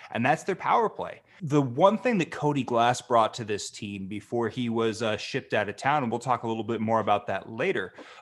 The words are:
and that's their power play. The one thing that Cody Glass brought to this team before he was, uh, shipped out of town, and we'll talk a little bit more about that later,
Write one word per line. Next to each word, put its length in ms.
and 160
that's 160
their 140
power 340
play. 320
The 200
one 340
thing 220
that 120
Cody 320
Glass 380
brought 340
to 100
this 260
team 360
before 440
he 180
was, 340
uh, 140
shipped 380
out 160
of 60
town, 260
and 100
we'll 60
talk 240
a 60
little 160
bit 180
more 180
about 280
that 220
later, 440